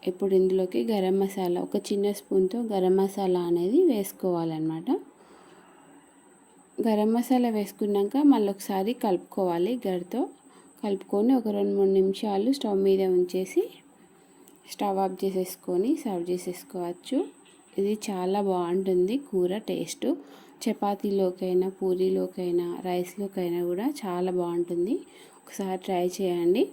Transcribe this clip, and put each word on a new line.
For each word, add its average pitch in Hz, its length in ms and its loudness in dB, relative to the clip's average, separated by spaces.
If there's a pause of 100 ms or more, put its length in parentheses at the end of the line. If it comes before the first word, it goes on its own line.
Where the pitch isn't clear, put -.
(120)
ఇప్పుడు 190 280 0
ఇందులోకి 185 420 2 (100)
గరం 190 300 2
మసాలా, 190 460 -2
ఒక - 80 -6 (140)
చిన్న 202 320 0
స్పూన్తో 190 400 0 (120)
గరం 185 280 4
మసాలా 190 500 0
అనేది 185 300 2 (100)
వేసుకోవాలన్నమాట. 165 960 -2 (2000)
గరం 214 300 2
మసాలా 247 420 2
వేసుకున్నాక 202 580 0 (160)
మళ్ళీ 202 220 2
ఒకసారి 196 380 -2 (120)
కలుపుకోవాలి. 180 680 0 (120)
గరిటతో 185 380 -2 (600)
కలుపుకొని 202 560 0
ఒక 220 80 -4 (120)
రెండు 202 200 0
మూడు 196 220 4
నిమిషాలు 196 480 0 (100)
స్టవ్ 196 300 0
మీద 190 120 4 (180)
ఉంచేసి 185 440 0 (1080)
స్టవ్ 196 320 -2
ఆఫ్ 185 180 -2
చేసేసుకొని 185 680 -2 (120)
సర్వ్ 185 280 -4
చేసేసుకోవచ్చు. 180 880 -6 (640)
ఇది 202 140 0 (120)
చాలా 190 340 -2 (100)
బాగుంటుంది 185 680 0 (140)
కూర 180 220 0 (180)
టేస్ట్. - 380 -6 (560)
చపాతీలోకైనా, 190 1040 0 (100)
పూరీలోకైనా, 185 880 -2 (200)
రైస్లోకైనా 180 720 -4 (100)
కూడా 180 160 -2 (160)
చాలా 185 380 -2
బాగుంటుంది. 175 560 -2 (460)
ఒకసారి 185 440 -6
ట్రై 180 200 0 (120)
చేయండి 180 560 2